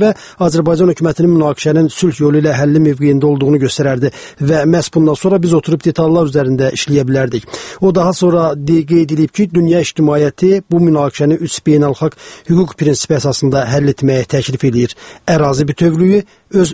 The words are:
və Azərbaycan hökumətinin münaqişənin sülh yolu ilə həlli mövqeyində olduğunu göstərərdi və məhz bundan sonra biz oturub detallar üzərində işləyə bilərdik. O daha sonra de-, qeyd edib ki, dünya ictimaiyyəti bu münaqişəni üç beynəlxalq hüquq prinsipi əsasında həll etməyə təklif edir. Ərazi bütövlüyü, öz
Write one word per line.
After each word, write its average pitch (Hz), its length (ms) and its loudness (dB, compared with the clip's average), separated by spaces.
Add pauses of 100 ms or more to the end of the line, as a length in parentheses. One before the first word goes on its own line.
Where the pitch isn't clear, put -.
və 214 80 2 (300)
Azərbaycan 165 500 2
hökumətinin 165 460 0
münaqişənin 156 580 0
sülh 160 300 -2
yolu 147 180 2
ilə 151 160 0
həlli 147 300 2
mövqeyində 143 420 0
olduğunu 139 380 0
göstərərdi 135 420 -2 (400)
və 151 160 0
məhz 165 280 0
bundan 156 200 2
sonra 190 240 0
biz 170 160 0
oturub 160 320 0
detallar 165 400 0
üzərində 131 480 0
işləyə 143 320 -2
bilərdik. 127 400 -2 (340)
O 190 140 2
daha 180 180 0
sonra 170 440 0
de-, 156 260 0
qeyd 156 320 0
edib 156 160 0
ki, 208 240 0
dünya 170 320 2
ictimaiyyəti 151 800 0
bu 170 160 0
münaqişəni 147 560 0
üç 160 240 -8
beynəlxalq 151 560 0 (320)
hüquq 175 240 0
prinsipi 147 400 -2
əsasında 135 460 -2
həll 139 320 -2
etməyə 131 320 -2
təklif 131 400 -4
edir. 120 300 0 (340)
Ərazi 147 400 0
bütövlüyü, 175 540 2 (340)
öz 175 180 2